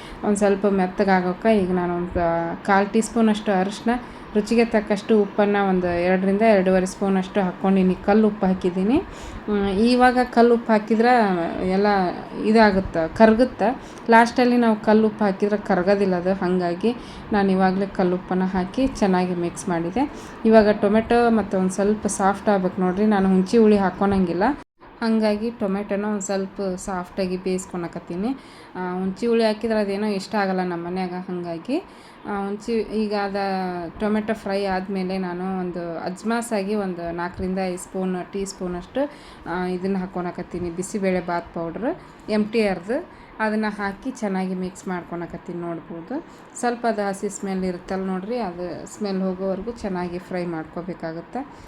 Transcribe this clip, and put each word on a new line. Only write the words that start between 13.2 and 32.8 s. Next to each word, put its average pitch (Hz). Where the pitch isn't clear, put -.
ಲಾಸ್ಟಲ್ಲಿ 240
ನಾವು 226
ಕಲ್ಲು 214
ಉಪ್ಪು 214
ಹಾಕಿದ್ರೆ 202
ಕರಗೋದಿಲ್ಲ 196
ಅದು, 180
ಹಾಗಾಗಿ 180
ನಾನು 196
ಇವಾಗಲೇ 190
ಕಲ್ಲು 180
ಉಪ್ಪನ್ನು 185
ಹಾಕಿ 185
ಚೆನ್ನಾಗಿ 180
ಮಿಕ್ಸ್ 175
ಮಾಡಿದೆ. 180
ಇವಾಗ 220
ಟೊಮೆಟೊ 226
ಮತ್ತು 202
ಒಂದು 185
ಸ್ವಲ್ಪ 208
ಸಾಫ್ಟ್ 196
ಆಗ್ಬೇಕು 190
ನೋಡ್ರಿ. 185
ನಾನು 196
ಹುಣಸೆ 185
ಹುಳಿ 214
ಹಾಕ್ಕೊಳಂಗಿಲ್ಲ, 190
ಹಾಗಾಗಿ 220
ಟೊಮೆಟೊನ 202
ಒಂದು 208
ಸ್ವಲ್ಪ 196
ಸಾಫ್ಟಾಗಿ 185
ಬೇಯಿಸ್ಕೊಳಕತ್ತೀನಿ. 185
ಆ, 180
ಹುಣಸೆ 190
ಹುಳಿ 226
ಹಾಕಿದ್ರೆ 214
ಅದೇನೋ 202
ಇಷ್ಟ 196
ಆಗಲ್ಲ 190
ನಮ್ಮ 175
ಮನ್ಯಾಗ, 185
ಹಾಗಾಗಿ, 180
ಆ, 202
ಹುಣಸೆ, 208
ಈಗ 214